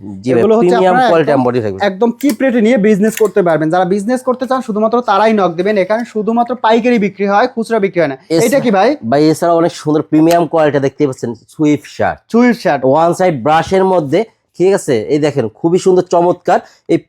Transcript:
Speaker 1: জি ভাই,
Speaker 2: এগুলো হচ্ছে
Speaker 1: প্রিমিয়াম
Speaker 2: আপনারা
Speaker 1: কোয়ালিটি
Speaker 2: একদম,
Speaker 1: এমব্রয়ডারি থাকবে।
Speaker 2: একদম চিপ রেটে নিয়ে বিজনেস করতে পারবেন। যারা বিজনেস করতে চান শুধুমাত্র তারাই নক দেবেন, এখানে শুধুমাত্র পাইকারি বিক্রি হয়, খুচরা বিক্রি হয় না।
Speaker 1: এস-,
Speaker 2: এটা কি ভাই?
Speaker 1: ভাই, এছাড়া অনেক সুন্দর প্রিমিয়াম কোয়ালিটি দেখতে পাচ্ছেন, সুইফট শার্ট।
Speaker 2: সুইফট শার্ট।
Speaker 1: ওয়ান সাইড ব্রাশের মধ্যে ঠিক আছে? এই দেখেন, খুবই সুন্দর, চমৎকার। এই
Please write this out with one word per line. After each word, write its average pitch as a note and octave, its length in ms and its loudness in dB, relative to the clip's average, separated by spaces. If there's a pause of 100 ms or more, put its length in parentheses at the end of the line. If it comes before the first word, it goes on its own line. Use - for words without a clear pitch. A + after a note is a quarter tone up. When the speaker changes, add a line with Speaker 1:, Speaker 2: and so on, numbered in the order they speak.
(240)
Speaker 1:
জি B2 80 -4
ভাই, A#2+ 100 2
Speaker 2:
এগুলো A3 140 2
হচ্ছে A3 140 2
Speaker 1:
প্রিমিয়াম F#3 260 2
Speaker 2:
আপনারা B3+ 160 2
Speaker 1:
কোয়ালিটি D#3 200 2
Speaker 2:
একদম, - 80 2
Speaker 1:
এমব্রয়ডারি B2 260 -2
থাকবে। F#3+ 140 -6 (100)
Speaker 2:
একদম G3 200 -2 (120)
চিপ C4+ 220 -2
রেটে B3 220 0
নিয়ে B3 120 2 (100)
বিজনেস G#3+ 340 0
করতে G#3 260 0
পারবেন। D#3 260 0
যারা F3+ 200 0
বিজনেস A3 340 -4
করতে B3+ 220 -4
চান C4 180 -2
শুধুমাত্র A3 300 0 (120)
তারাই G#3 300 2
নক F3+ 200 0
দেবেন, G#3 240 -2
এখানে G#3+ 180 -2 (120)
শুধুমাত্র A3+ 380 -2 (140)
পাইকারি A#3 400 2
বিক্রি G3 280 -4
হয়, A#3+ 200 2
খুচরা A3+ 320 -4
বিক্রি F3 160 -4
হয় D3 120 0
না। - 40 -12 (180)
Speaker 1:
এস-, E3+ 120 4
Speaker 2:
এটা C#4 180 2
কি B3 120 0
ভাই? G#3 120 2 (220)
Speaker 1:
ভাই, C#3+ 100 2 (100)
এছাড়া E3+ 300 0
অনেক E3 200 0
সুন্দর D3+ 200 -2 (100)
প্রিমিয়াম E3 400 2
কোয়ালিটি D3+ 340 2
দেখতে C#3 240 -4
পাচ্ছেন, B2 220 -8 (220)
সুইফট D3+ 440 -2
শার্ট। F2+ 200 -2 (140)
Speaker 2:
সুইফট A#3+ 340 2
শার্ট। D3 160 0 (100)
Speaker 1:
ওয়ান D#3+ 180 2 (100)
সাইড F#3 140 0 (120)
ব্রাশের E3 380 2 (100)
মধ্যে D#3+ 260 0 (380)
ঠিক F#3 220 2
আছে? C#3 160 -2 (180)
এই D3+ 120 0
দেখেন, C3+ 200 -2 (140)
খুবই E3+ 260 0
সুন্দর, F3+ 180 2 (100)
চমৎকার। F3 460 0 (340)
এই E3+ 40 0 (120)